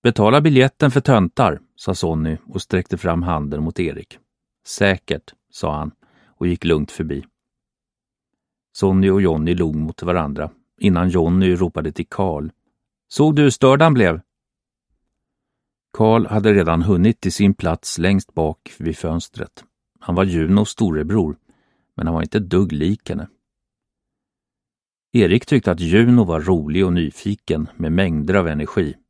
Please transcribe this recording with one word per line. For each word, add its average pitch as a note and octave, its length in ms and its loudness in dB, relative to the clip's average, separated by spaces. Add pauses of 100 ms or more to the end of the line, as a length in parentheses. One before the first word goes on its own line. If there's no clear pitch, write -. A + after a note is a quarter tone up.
"Betala A#2 380 2
biljetten C#3 500 2
för C#3 100 0
töntar", G2+ 600 0 (160)
sa - 180 -6
Sonny D#2+ 520 -4
och - 160 -10
sträckte F2+ 360 -4
fram F2 240 -2
handen D2+ 400 -4
mot D#2+ 180 -6
Erik. D#2 380 -8 (480)
"Säkert", - 680 -2 (160)
sa D2+ 260 -6
han D2+ 160 -8 (340)
och - 200 -6
gick F2+ 180 -2
lugnt D#2 260 0
förbi. C#2+ 360 -8 (1500)
Sonny F#2+ 380 2
och G2 120 2
Jonny D#2+ 320 0
log D#2+ 220 -2
mot D#2 260 -8
varandra D#2 480 -4 (280)
innan F2+ 300 2
Jonny F2+ 460 2
ropade D#2+ 380 -4
till E2 140 -8
Karl. D#2+ 440 -6 (580)
"Såg D3+ 280 2
du D3+ 60 4
hur C#3 80 6
störd C#3 320 4
han D#3+ 120 4
blev?" F2 260 2 (1700)
Karl A2 340 2
hade G#2+ 260 0
redan E2+ 300 2
hunnit G2 380 2
till F#2 120 -4
sin G2+ 220 2
plats - 440 -6
längst F#2+ 360 -2
bak D#2 440 -6
vid - 180 -6
fönstret. - 680 -8 (360)
Han F2+ 140 -6
var F#2 100 2
Junos F#2 460 0
storebror, D#2+ 680 -2 (560)
men - 120 -6
han E2 80 -2
var E2 80 -2
inte D#2+ 160 -4
dugg F#2 340 0
lik D#2+ 360 -4
henne. D#2+ 200 -10 (1800)
Erik G#2+ 340 2
tyckte A2 260 0
att E2+ 80 -4
Juno A2+ 440 4
var E2 160 -2
rolig E2+ 460 0
och F2+ 60 0
nyfiken E2 840 -4
med E2 160 -4
mängder E2+ 420 -2
av F2+ 140 2
energi. D2+ 480 -4 (140)